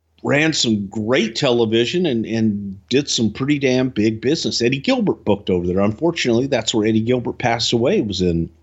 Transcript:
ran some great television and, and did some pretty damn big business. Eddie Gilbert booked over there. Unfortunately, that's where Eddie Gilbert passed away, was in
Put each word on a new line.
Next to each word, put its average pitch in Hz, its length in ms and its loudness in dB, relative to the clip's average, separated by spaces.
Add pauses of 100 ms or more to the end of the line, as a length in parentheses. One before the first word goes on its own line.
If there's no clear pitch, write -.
(220)
ran 143 300 2
some 107 340 0
great 113 500 -2
television 120 720 2
and, 117 200 0
and 101 640 -2
did 143 200 0
some 107 240 0
pretty 143 260 0
damn 127 300 2
big 110 320 0
business. 127 400 -2
Eddie 127 180 0
Gilbert 208 460 0
booked 101 240 0
over 90 180 0
there. 90 140 0
Unfortunately, 123 680 0
that's 123 280 -2
where 107 120 2
Eddie 110 140 2
Gilbert 120 380 -2
passed 117 340 0
away, 135 300 2
was 98 180 -4
in 82 300 0 (120)